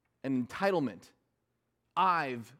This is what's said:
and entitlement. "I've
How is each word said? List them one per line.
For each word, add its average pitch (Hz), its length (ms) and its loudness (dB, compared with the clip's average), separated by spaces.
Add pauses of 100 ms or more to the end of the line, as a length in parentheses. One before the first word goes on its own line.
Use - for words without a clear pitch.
(240)
and 127 240 0
entitlement. 156 640 -2 (800)
"I've 147 640 0